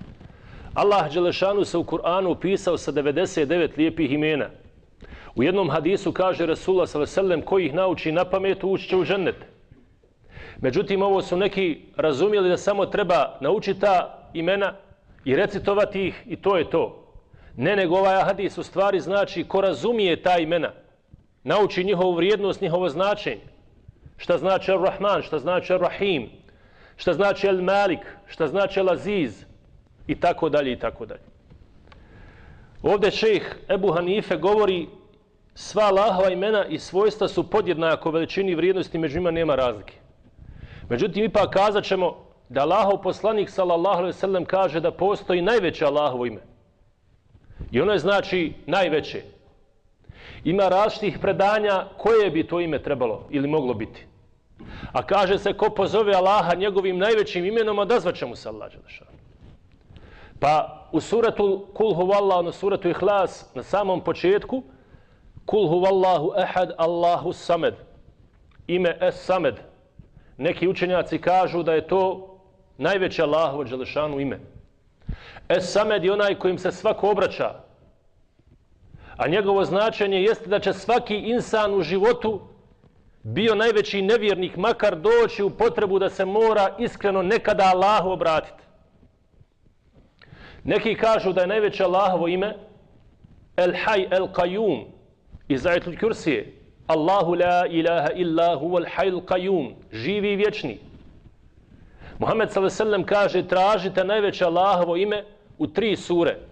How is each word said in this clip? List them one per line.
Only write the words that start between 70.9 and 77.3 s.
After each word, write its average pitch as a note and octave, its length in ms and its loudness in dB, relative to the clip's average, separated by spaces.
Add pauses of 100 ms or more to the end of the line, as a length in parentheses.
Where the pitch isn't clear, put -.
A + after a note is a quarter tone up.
kažu F3 440 2
da D#3+ 120 0
je D#3 120 0
to F#3 420 0 (500)
najveće F3+ 440 0
Allahovo D3 420 0
dželle B2+ 220 -8
šanuhu D3 340 -4
ime. A#2+ 200 -4 (1080)
Es F3+ 240 0
Samed G#3 320 0
je F#3 80 2
onaj G#3 220 0
kojim F3+ 240 -2
se F3+ 140 -4
svako - 380 0
obraća, F3+ 440 -2 (1600)